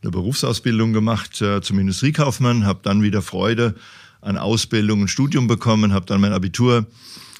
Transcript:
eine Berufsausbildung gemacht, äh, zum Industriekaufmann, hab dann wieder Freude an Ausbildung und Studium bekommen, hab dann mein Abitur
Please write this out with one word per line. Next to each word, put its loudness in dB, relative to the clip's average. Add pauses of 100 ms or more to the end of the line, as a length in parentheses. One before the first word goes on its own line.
eine -6
Berufsausbildung -2
gemacht, -2
äh, 0
zum -2
Industriekaufmann, 0
hab -2
dann 2
wieder 0
Freude -2 (460)
an -4
Ausbildung 0
und 0
Studium 0
bekommen, 2
hab -2
dann 0
mein 2
Abitur 0 (540)